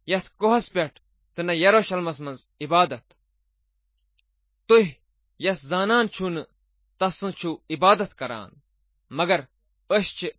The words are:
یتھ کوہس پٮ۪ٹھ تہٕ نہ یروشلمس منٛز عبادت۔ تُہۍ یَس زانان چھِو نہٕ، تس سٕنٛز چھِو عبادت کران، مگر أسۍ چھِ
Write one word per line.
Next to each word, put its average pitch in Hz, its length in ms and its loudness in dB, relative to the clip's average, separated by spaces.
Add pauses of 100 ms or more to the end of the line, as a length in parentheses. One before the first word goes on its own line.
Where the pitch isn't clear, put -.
یتھ 180 300 -4
کوہس 220 360 0
پٮ۪ٹھ 165 280 -4 (340)
تہٕ 170 100 -6
نہ 175 80 -2
یروشلمس 180 680 2
منٛز 139 280 -14 (120)
عبادت۔ 147 540 0 (1500)
تُہۍ 220 220 6 (500)
یَس 175 240 -2
زانان 196 460 0
چھِو 185 200 -6
نہٕ، 165 140 -6 (540)
تس 185 180 -2
سٕنٛز 196 200 -8
چھِو 165 220 -6 (140)
عبادت 185 440 2
کران، 117 360 -10 (600)
مگر 170 300 0 (480)
أسۍ 196 280 0
چھِ 175 120 -8 (100)